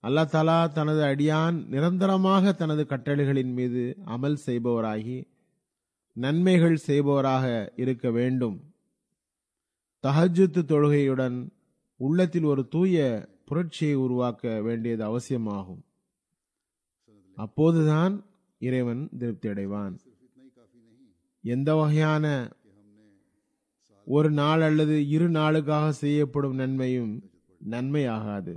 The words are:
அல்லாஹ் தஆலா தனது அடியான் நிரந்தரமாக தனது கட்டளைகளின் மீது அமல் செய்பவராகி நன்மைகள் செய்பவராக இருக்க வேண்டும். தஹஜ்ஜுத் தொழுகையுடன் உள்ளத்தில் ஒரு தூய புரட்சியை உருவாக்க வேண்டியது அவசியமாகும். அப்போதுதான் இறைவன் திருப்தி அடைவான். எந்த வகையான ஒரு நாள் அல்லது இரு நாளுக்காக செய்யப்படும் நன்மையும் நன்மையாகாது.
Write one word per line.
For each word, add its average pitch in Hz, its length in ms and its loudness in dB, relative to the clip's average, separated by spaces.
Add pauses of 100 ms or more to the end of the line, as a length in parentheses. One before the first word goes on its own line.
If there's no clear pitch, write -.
அல்லாஹ் 147 260 0
தஆலா 160 280 2 (140)
தனது 151 300 0
அடியான் 151 540 2 (120)
நிரந்தரமாக 190 840 2
தனது 151 320 -2
கட்டளைகளின் 139 680 -2
மீது 123 300 -2 (240)
அமல் 135 320 -4
செய்பவராகி 117 800 -2 (1000)
நன்மைகள் 165 640 4
செய்பவராக 139 680 0 (300)
இருக்க 127 340 -4
வேண்டும். 120 460 0 (1500)
தஹஜ்ஜுத் 170 600 2
தொழுகையுடன் 135 720 2 (640)
உள்ளத்தில் 165 460 0
ஒரு 139 220 2
தூய 180 280 2 (480)
புரட்சியை 151 520 -2
உருவாக்க 123 640 -2
வேண்டியது 113 440 -2
அவசியமாகும். 107 760 -6 (1600)
அப்போதுதான் 156 760 2 (460)
இறைவன் 123 420 -2 (140)
திருப்தி 117 320 -6
அடைவான். 98 480 -6 (1500)
எந்த 131 300 -2
வகையான 156 500 2 (1800)
ஒரு 151 240 2
நாள் 151 320 2
அல்லது 156 340 4 (120)
இரு 160 220 2
நாளுக்காக 156 640 2
செய்யப்படும் 143 640 0
நன்மையும் 127 560 -2 (480)
நன்மையாகாது. 110 960 -4